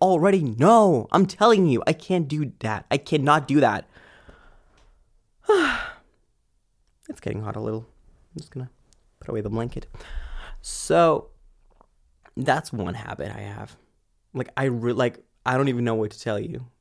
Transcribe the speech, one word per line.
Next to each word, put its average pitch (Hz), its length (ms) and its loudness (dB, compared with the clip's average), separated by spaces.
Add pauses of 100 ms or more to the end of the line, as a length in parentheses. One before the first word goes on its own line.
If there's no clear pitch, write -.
already 185 400 4
know. 151 720 4
I'm 190 160 4
telling 208 400 4
you, 120 180 2
I 165 80 2
can't 175 340 -2
do 147 320 -4
that. 107 300 -6
I 143 80 0
cannot 147 500 2
do 143 120 2
that. 110 280 2 (1600)
<sighs> 381 320 2 (1300)
It's - 120 -16
getting 107 240 -8
hot 101 120 -10
a 107 40 -8
little. 110 260 -6 (480)
I'm 160 60 -14
just 156 100 -18
gonna 131 220 -14 (480)
put - 100 -14
away 107 120 -6
the 104 80 -8
blanket. 113 360 -6 (760)
So, - 680 0 (1080)
that's 139 380 -2
one 92 220 -6
habit 104 400 -12
I 104 60 -12
have. 104 360 -14 (560)
Like, 127 240 -8
I 135 80 -2
re-, 120 280 -2
like, 120 260 -2 (260)
I 127 120 0
don't 139 100 2
even 120 160 -2
know 117 120 0
what 110 160 -2
to - 80 -20
tell 104 200 -4
you. 123 260 -10 (160)